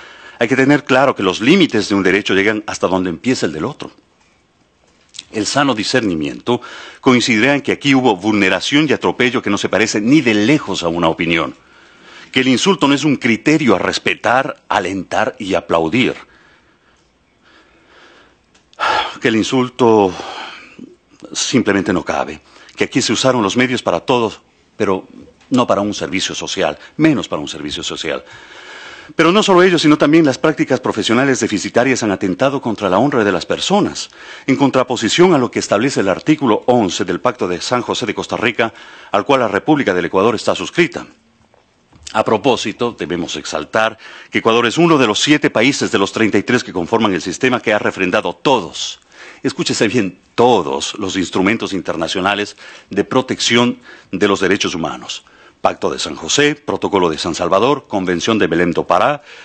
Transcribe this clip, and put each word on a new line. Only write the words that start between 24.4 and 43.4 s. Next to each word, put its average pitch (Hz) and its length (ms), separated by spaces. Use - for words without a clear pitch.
pero 98 320
no 123 160
para 98 140
un 104 120
servicio 87 400
social, 78 460
menos 151 300
para 80 140
un 73 60
servicio 76 360
social. 76 420
Pero 165 160
no 208 120
solo 180 180
ello, 185 160
sino 151 220
también 156 260
las 131 140
prácticas 147 400
profesionales 117 600
deficitarias 110 600
han 107 100
atentado 113 500
contra 104 280
la 92 80
honra 131 260
de 101 80
las 85 140
personas, - 640
en 135 80
contraposición 131 800
a - 20
lo 123 140
que 113 80
establece 120 400
el 98 100
artículo 117 560
once 107 400
del 90 140
Pacto 120 280
de 87 140
San 123 220
José 104 240
de 98 80
Costa 90 220
Rica, 113 360
al 101 140
cual 135 160
la 117 60
República 101 460
del 87 120
Ecuador 101 280
está 95 220
suscrita. - 500
A 107 120
propósito, 110 720
debemos 82 380
exaltar 80 600